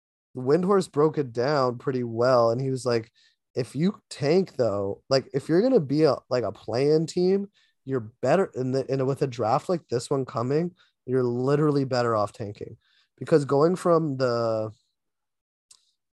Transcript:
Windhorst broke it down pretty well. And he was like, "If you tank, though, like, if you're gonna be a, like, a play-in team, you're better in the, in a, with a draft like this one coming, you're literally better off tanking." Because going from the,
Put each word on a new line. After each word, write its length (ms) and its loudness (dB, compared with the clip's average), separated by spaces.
Windhorst 560 0
broke 280 2
it 120 -6
down 460 0
pretty 260 -4
well. 480 4
And 80 -2
he 100 -4
was 160 -6
like, 240 -2
"If 200 -6
you 340 -2
tank, 480 0
though, 520 -2
like, 240 0
if 140 -4
you're 140 2
gonna 180 2
be 240 0
a, 120 4
like, 140 0
a 80 -4
play-in 540 0
team, 420 0
you're 260 -6
better 340 2
in 180 -4
the, 180 -2
in 80 0
a, 60 -2
with 160 -2
a 60 0
draft 420 -2
like 200 -4
this 200 -4
one 160 -2
coming, 460 -2
you're 180 0
literally 600 0
better 320 0
off 160 0
tanking." 460 -12
Because 260 2
going 320 2
from 420 0
the, 540 -2